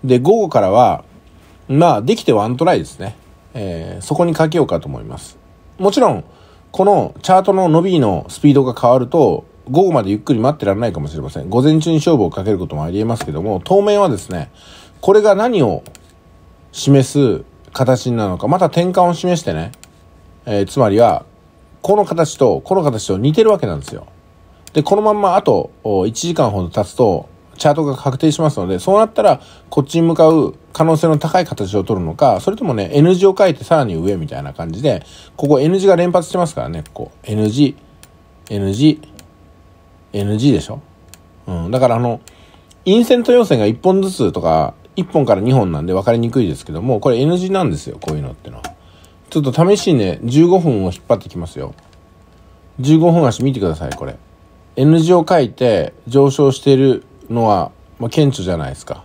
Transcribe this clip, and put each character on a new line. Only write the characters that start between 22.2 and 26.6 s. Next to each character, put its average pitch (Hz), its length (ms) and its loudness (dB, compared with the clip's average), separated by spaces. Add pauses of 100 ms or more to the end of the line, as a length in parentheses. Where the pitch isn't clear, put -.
と 101 240 2
こ - 160 -2
の 175 80 0
形 117 240 -4
と 95 100 -2
似 135 140 0
て 226 100 2
る 220 80 4
わ 196 80 2
け - 80 -6
な 90 80 -6
ん 71 60 -8
で 67 60 -18
す - 60 -16
よ。 - 140 -16 (680)
で、 151 80 0
こ 202 140 2
の 208 60 0
ま 214 100 2
ん 208 80 -2
ま 185 140 2
あ 196 60 4
と、 98 300 0 (120)
お、 98 240 -2
一 113 220 -6
時 175 60 -4
間 131 160 0
ほ 98 100 -4